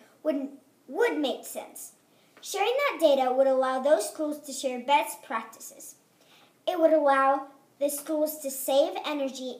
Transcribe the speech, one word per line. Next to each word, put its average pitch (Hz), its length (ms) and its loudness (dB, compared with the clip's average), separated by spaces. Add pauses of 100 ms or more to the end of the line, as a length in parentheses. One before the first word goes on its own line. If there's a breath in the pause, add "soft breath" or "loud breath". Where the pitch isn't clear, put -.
(220 loud breath)
wouldn't, 277 280 -2 (360)
would 320 320 0
make 262 280 -4
sense. - 460 -14 (500 soft breath)
Sharing 415 340 0
that 523 240 0
data 262 320 4
would 269 140 4
allow 262 340 0
those 311 300 2
schools 302 360 -6
to 269 60 -14
share 247 280 -6
best 294 420 0
practices. - 720 -12 (720 soft breath)
It 359 120 -2
would 320 140 6
allow 277 540 4 (340)
the 285 80 0
schools 302 520 -2
to 269 100 -8
save 302 440 0 (120)
energy 269 540 -6